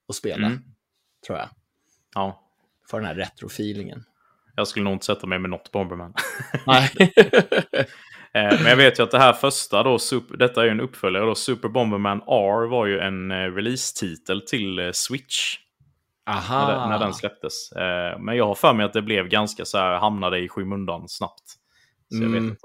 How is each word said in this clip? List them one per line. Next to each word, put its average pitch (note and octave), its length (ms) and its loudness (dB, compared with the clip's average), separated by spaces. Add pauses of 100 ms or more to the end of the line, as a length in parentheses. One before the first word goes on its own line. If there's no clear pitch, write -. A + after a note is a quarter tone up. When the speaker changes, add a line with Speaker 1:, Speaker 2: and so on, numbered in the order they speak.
Speaker 1:
och - 60 -10
spela, - 320 -6
Speaker 2:
Mm. B2 120 -2 (680)
Speaker 1:
tror D#2+ 120 -6
jag. - 100 -10 (680)
Speaker 2:
Ja. G2 280 -6 (480)
Speaker 1:
För A#2 100 -6
den G#2+ 60 -6
här D#2+ 80 -6
retrofeelingen. G2+ 880 -10 (520)
Speaker 2:
Jag G#2 120 -2
skulle G#2 160 -4
nog G2 80 0
inte F#2 140 -6
sätta G2 200 -4
mig F#2 120 -2
med F#2 120 -6
något - 220 -12
Bomberman. F2+ 420 -6 (260)
<laughs> - 260 -8
Speaker 1:
Nej. C3 300 2
<laughs> F#3 160 6 (1200)
Speaker 2:
Eh, G#2+ 100 2 (180)
men D#3 60 2
jag B2 100 8
vet C3 220 8
ju B2 40 4
att A2 80 0
det B2 80 4
här B2+ 140 10
första B2 500 2
då, B2+ 140 4
Sup-, - 420 -4
detta B2 220 4
är A#2 40 4
ju A#2 60 4
en A2 100 0
uppföljare G2+ 460 -2
då, A2 80 0
Super A#2 340 -4
Bomberman G#2 520 0
R A2 480 0
var A#2+ 180 0
ju G2 140 0
en, F#2+ 300 -4
eh, F#2+ 60 -4
release-titel F#2+ 1080 -6
till, G2 320 -4
eh, F2+ 140 -4
Switch. - 640 -6 (680)
Speaker 1:
Aha. G#2 400 -2
Speaker 2:
När C3+ 140 0
den, A#2+ 100 -4
när G#2+ 80 0
den G2+ 160 -2
släpptes. - 580 -10
Eh, F2 460 -4
men G#2 180 -6
jag A2+ 100 2
har G2+ 80 0
för D3+ 200 4
mig G#2 120 2
att G2+ 60 -4
det A2 100 0
blev G2+ 260 0
ganska G#2 360 0
så G2+ 140 -4
här, F2+ 200 2
hamnade F#2+ 400 0
i F2+ 100 -4
skymundan F#2 600 -6
snabbt. - 340 -10 (640)
Så A2+ 80 -8
jag A2+ 40 -2
vet A2+ 80 0
Speaker 1:
Mm. A2+ 200 -2
Speaker 2:
inte A2 160 -12